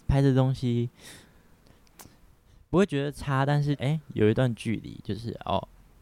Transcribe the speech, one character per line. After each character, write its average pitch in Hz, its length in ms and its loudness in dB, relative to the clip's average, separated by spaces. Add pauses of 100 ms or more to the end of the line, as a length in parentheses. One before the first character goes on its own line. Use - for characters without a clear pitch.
拍 139 140 4
的 135 120 4
东 131 200 2
西 120 340 -2 (1800)
不 156 80 2
会 196 80 4
觉 139 180 -2
得 143 80 -6
差， 135 320 -2
但 147 180 2
是， 143 120 0
哎， 147 260 -2 (140)
有 107 160 4
一 - 20 4
段 123 220 2
距 110 220 -4
离， - 280 -12
就 104 100 -6
是， 117 300 -10
哦， - 180 -2 (400)